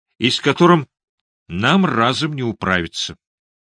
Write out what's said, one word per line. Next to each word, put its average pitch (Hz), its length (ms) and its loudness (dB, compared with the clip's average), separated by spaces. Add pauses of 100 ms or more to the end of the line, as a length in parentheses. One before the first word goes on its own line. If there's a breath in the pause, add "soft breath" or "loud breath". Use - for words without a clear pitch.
(200)
и 127 100 0
с - 100 -2
которым 165 480 2 (600)
нам 135 380 2
разом 131 480 0
не 131 100 -6
управиться. 92 760 -4 (500)